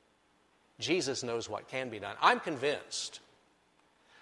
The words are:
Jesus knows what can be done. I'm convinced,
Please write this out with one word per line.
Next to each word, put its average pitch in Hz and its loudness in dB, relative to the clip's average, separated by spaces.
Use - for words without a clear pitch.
Jesus 135 0
knows 117 -2
what 104 -8
can 131 -4
be 110 -8
done. 101 -8
I'm 220 8
convinced, 143 -2